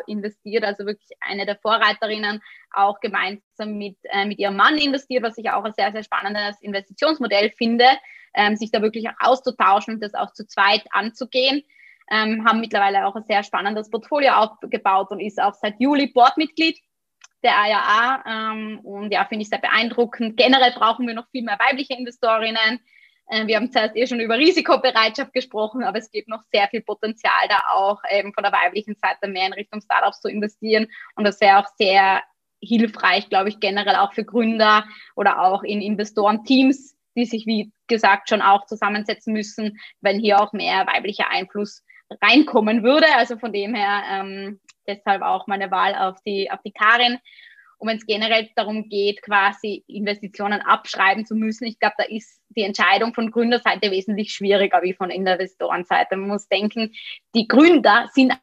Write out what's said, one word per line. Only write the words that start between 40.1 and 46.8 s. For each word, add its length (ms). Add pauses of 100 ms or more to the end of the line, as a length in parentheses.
hier 220
auch 120
mehr 340
weiblicher 440
Einfluss 540 (360)
reinkommen 600
würde. 240 (100)
Also 220
von 140
dem 220
her, 360
ähm, 500 (260)
deshalb 360
auch 240
meine 240
Wahl 240
auf 320
die, 240
auf 140
die 80
Karin. 460 (600)